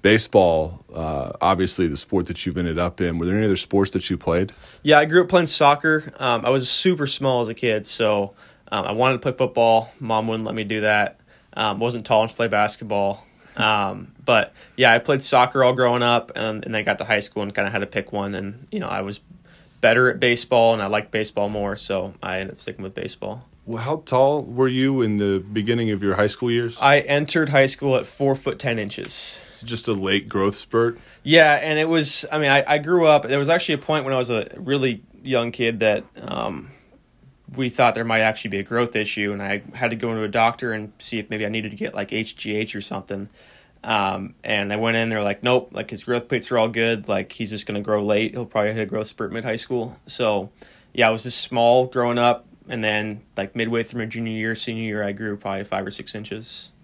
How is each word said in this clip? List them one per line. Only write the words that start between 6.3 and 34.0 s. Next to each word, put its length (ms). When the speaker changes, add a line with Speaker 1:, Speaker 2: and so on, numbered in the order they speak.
Speaker 2:
I 60
was 200
super 380
small 340
as 60
a 60
kid, 300
so, 500
um, 140
I 80
wanted 220
to 60
play 120
football. 680
Mom 300
wouldn't 160
let 100
me 80
do 200
that. 360
Um, 240
wasn't 240
tall 160
enough 120
to 40
play 120
basketball. 760
Um, 520
but, 280
yeah, 160
I 60
played 240
soccer 420
all 80
growing 300
up, 340
and, 280
and 100
then 100
got 140
to 60
high 160
school 220
and 120
kinda 160
had 80
to 80
pick 260
one. 220
And, 360
you 100
know, 80
I 120
was 200
better 300
at 100
baseball, 540
and 80
I 40
liked 260
baseball 360
more, 280
so 360
I 180
ended 160
up 40
sticking 220
with 120
baseball. 520
Speaker 1:
Well, 160
how 220
tall 380
were 260
you 320
in 160
the 260
beginning 380
of 120
your 140
high 100
school 240
years? 300
Speaker 2:
I 200
entered 500
high 160
school 300
at 80
four 300
foot 240
ten 200
inches. 640
Speaker 1:
It's 100
just 260
a 40
late 360
growth 280
spurt? 420
Speaker 2:
Yeah, 320
and 240
it 100
was, 420
I 80
mean, 120
I, 160
I 120
grew 280
up, 220
there 100
was 100
actually 280
a 20
point 260